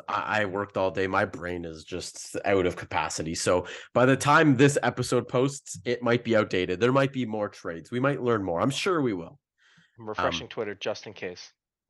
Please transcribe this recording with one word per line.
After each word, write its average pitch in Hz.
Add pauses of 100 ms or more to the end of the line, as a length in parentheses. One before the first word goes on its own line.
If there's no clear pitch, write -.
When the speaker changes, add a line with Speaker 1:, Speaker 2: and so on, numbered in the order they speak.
Speaker 1:
I, 101
I 104
worked 98
all 95
day. 95
My 98
brain 87
is 80
just -
out 95
of 87
capacity. 80
So 90 (280)
by 120
the 131
time 147
this 139
episode 123
posts, 139
it 120
might 123
be 113
outdated. 92
There 120
might 135
be 131
more 107
trades. 85
We 123
might 135
learn 117
more. 85
I'm 120
sure 170
we 123
will. 85 (580)
Speaker 2:
I'm 113
refreshing 127
Speaker 1:
Um, 107
Speaker 2:
Twitter 104
just 104
in 107
case. - (360)